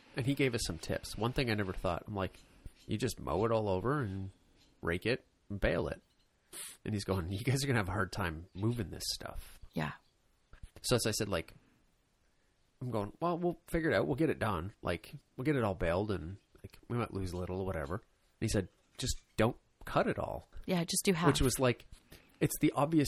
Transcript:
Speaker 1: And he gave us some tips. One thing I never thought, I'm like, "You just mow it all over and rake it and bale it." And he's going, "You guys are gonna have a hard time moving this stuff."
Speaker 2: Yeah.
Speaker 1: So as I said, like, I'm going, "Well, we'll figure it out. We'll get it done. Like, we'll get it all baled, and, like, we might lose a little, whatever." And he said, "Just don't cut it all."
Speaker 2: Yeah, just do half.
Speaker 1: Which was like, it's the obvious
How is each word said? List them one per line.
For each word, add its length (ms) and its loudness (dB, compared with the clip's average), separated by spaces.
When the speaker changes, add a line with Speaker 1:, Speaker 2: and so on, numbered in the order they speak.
Speaker 1:
And 80 -2
he 80 2
gave 220 2
us 100 -2
some 140 -4
tips. 380 -4
One 140 0
thing 180 0
I 40 4
never 180 -2
thought, 360 -2
I'm 80 -6
like, 220 -4
"You 100 -2
just 220 -2
mow 260 0
it 60 2
all 180 2
over 320 0
and 300 -6
rake 240 -2
it 180 0
and 100 -6
bale 280 0
it." 140 -6
And 100 -4
he's 120 -2
going, 260 0
"You 140 -4
guys 180 2
are 40 -4
gonna 120 2
have 80 0
a 60 -2
hard 180 -2
time 420 -4
moving 360 -2
this 140 -10
stuff." 440 -10
Speaker 2:
Yeah. 180 -2
Speaker 1:
So 160 2
as 100 0
I 40 0
said, 180 -2
like, 240 -2
I'm 100 -6
going, 280 -2
"Well, 180 2
we'll 300 -2
figure 220 2
it 60 6
out. 120 6
We'll 80 2
get 140 4
it 100 0
done. 420 0
Like, 320 -4
we'll 100 -4
get 100 4
it 80 2
all 120 4
baled, 360 2
and, 260 -4
like, 140 -18
we 80 -2
might 160 -2
lose 200 -4
a 40 -4
little, 280 -4
whatever." 300 -2
And 60 -4
he 80 2
said, 180 2
"Just 220 -2
don't 200 4
cut 220 2
it 120 -2
all." 280 -6
Speaker 2:
Yeah, 180 0
just 220 -2
do 80 6
half. 140 2
Speaker 1:
Which 140 6
was 180 2
like, 260 4
it's 220 2
the 140 6
obvious 320 4